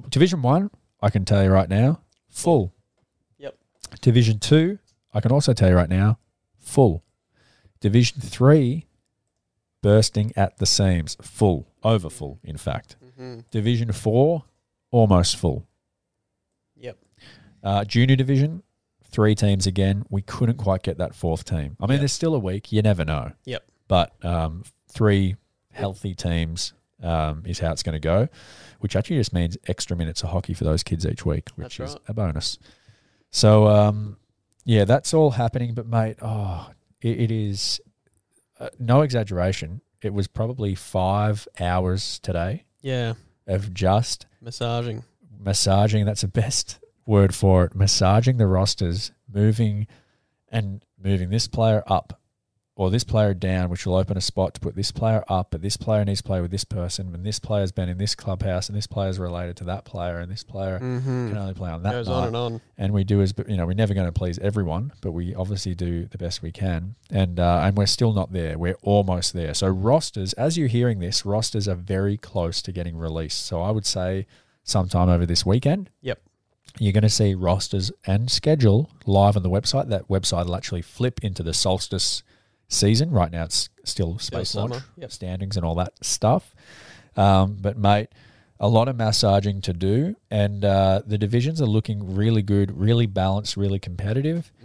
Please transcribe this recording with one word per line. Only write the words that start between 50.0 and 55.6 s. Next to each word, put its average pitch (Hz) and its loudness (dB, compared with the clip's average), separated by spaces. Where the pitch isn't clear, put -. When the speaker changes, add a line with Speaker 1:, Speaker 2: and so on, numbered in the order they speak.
Speaker 1:
and 104 -6
moving 95 0
this 107 -2
player 110 2
up - -2
or 92 0
this 120 0
player 107 2
down, 92 -2
which 87 -8
will 92 2
open 95 0
a 92 -4
spot - -2
to - -18
put - -8
this 101 -6
player 110 0
up, 92 -2
but 80 -8